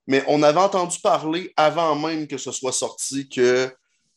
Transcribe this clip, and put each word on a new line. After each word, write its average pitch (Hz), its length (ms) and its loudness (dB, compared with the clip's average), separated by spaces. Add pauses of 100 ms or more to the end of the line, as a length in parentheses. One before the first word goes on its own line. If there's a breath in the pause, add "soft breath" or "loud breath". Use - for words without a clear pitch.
mais 135 200 2
on 147 140 2
avait 151 200 4
entendu 185 380 0
parler 165 580 -2
avant 151 380 2
même 156 300 -6
que 143 140 -10
ce 123 120 -10
soit 131 200 -6
sorti 135 580 -6
que 127 400 2 (480)